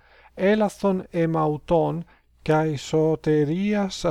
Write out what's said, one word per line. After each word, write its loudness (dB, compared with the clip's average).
ἔλαθον 0
ἐμαυτόν, 0
καί 0
σωτηρίας 0